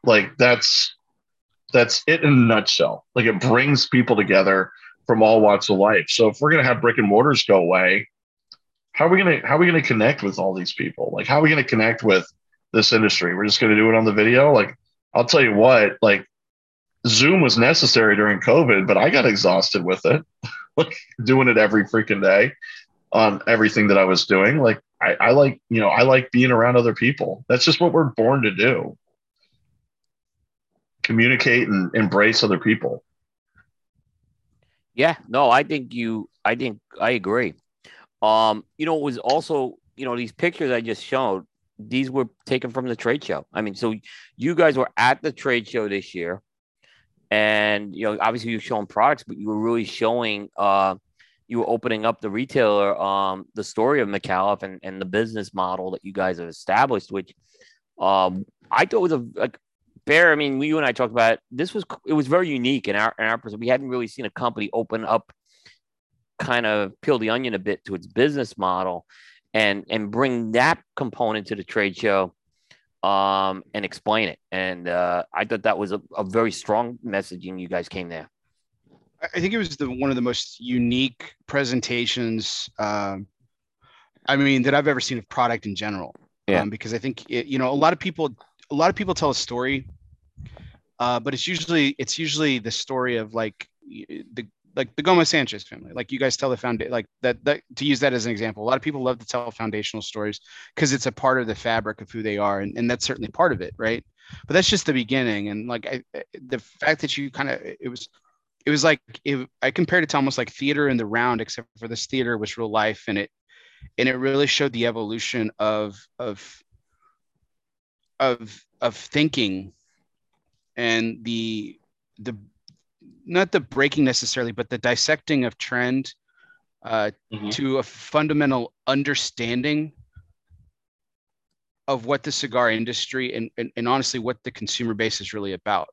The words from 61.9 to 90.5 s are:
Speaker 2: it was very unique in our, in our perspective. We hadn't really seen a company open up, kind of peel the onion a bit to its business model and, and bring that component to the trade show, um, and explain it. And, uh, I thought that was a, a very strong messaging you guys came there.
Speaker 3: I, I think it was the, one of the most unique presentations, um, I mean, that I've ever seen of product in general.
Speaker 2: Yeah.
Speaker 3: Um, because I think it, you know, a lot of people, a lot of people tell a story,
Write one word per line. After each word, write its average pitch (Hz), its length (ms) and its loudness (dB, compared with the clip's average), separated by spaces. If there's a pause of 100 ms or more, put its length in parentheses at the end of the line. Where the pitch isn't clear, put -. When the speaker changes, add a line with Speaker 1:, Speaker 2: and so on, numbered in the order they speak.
Speaker 2:
it 151 80 -2
was 151 140 0
very 175 200 2
unique 131 400 -2
in 101 80 -2
our, 110 240 0
in 110 60 -2
our 113 120 0
perspective. 107 220 -14
We 117 80 -6
hadn't 131 220 0
really 123 180 -4
seen 123 180 -12
a 104 40 -6
company 110 420 -6
open 113 320 -4
up, 110 300 -2 (1040)
kind 120 280 -2
of 104 360 -2
peel 139 160 0
the 110 140 -2
onion 123 220 -4
a 98 60 -4
bit 98 260 -6
to 98 100 -8
its 87 100 -12
business 127 520 -2
model 92 480 -4 (480)
and, 101 360 0
and 107 220 -4
bring 120 400 -2
that 131 280 2 (160)
component 110 520 -6
to 110 80 -6
the 98 80 -12
trade 101 340 -4
show, 98 360 0 (720)
um, 98 600 0 (100)
and 104 120 -8
explain 107 420 -4
it. - 100 -10 (140)
And, 92 380 -6
uh, 87 340 -2 (100)
I 101 120 -4
thought 110 180 -6
that 104 140 0
was 98 140 -6
a, 101 100 -6 (140)
a 107 80 -6
very 107 280 -2
strong 117 540 -4
messaging 92 540 -8
you 87 80 -12
guys 87 200 -6
came 90 220 -12
there. 78 200 -14 (920)
Speaker 3:
I, - 100 -10
I 180 60 -4
think 196 140 -2
it 233 40 -2
was 170 200 -6
the, 139 120 -4
one 131 200 -4
of 127 80 -2
the 127 40 -4
most - 380 -6
unique 123 760 -4 (140)
presentations, 120 1300 -4
um, 104 500 -6 (1000)
I 139 80 2
mean, 139 280 2
that 139 120 2
I've 147 140 2
ever 131 100 -2
seen 127 180 -6
of 104 120 -14
product 117 360 -2
in 101 100 -6
general. 98 380 -8 (340)
Speaker 2:
Yeah. 95 140 2
Speaker 3:
Um, 104 80 -6
because 110 240 -10
I 117 40 -6
think 123 320 -10
it, 120 160 -6
you 139 120 -6
know, 127 120 -2
a 139 40 -4
lot 156 200 2
of 160 40 -6
people, 160 380 -6 (340)
a 143 60 -8
lot 160 140 2
of 196 60 -4
people 185 180 -6
tell 156 160 -2
a 127 60 -4
story, 131 520 -6 (1120)